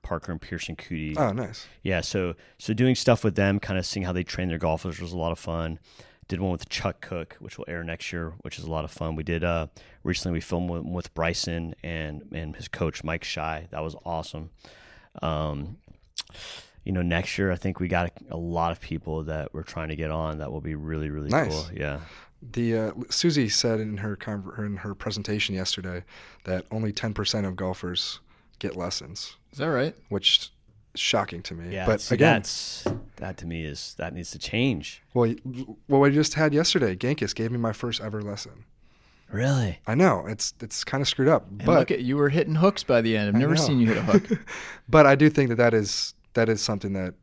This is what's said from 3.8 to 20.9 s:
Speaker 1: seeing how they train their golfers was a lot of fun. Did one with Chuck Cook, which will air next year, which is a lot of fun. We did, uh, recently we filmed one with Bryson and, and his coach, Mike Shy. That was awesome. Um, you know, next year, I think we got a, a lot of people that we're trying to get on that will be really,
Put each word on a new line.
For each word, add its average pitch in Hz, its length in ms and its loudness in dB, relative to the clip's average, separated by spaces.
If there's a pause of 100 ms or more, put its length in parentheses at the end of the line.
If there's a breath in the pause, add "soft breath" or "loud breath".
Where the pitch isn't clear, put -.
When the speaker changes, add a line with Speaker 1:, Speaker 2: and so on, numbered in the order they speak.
Speaker 1:
seeing 92 240 -4
how 90 60 -2
they 90 120 0
train 90 240 -4
their 82 80 -2
golfers 80 440 -2
was 85 120 -8
a 90 60 -6
lot 82 140 -2
of 80 60 -6
fun. 82 400 -4 (500 soft breath)
Did 90 120 -4
one 95 120 0
with - 180 -6
Chuck - 320 -4
Cook, 85 380 -10
which - 180 -16
will - 100 -10
air 85 160 -8
next 82 280 -8
year, 82 280 -4
which - 180 -12
is 82 60 -12
a 78 60 -8
lot 78 140 -2
of 73 60 -8
fun. 80 260 -6
We 80 60 -6
did, 82 220 -2
uh, 85 220 0 (380 soft breath)
recently 90 320 -2
we 82 40 -2
filmed 87 300 -4
one 85 220 -6
with 87 220 -8
Bryson 85 680 -2
and, 78 400 -8 (100)
and 78 240 -8
his - 120 -14
coach, - 360 -4
Mike 80 200 -4
Shy. 80 460 -6
That 78 120 -8
was 80 140 -8 (100)
awesome. 82 440 -8 (720 soft breath)
Um, 78 540 -4 (1080 loud breath)
you - 80 -4
know, 90 100 0
next 85 340 0
year, 98 160 2
I 90 40 -2
think 92 240 -4
we 90 80 -2
got 87 220 0 (200)
a, 82 60 -8
a - 20 -6
lot 85 340 -2
of 85 80 -8
people 80 440 -6
that 78 280 -6
we're 80 100 -8
trying 80 260 -8
to 78 80 -6
get 78 140 -4
on 78 280 -4
that 73 120 -8
will 76 120 -8
be 78 120 -6
really, 76 360 -4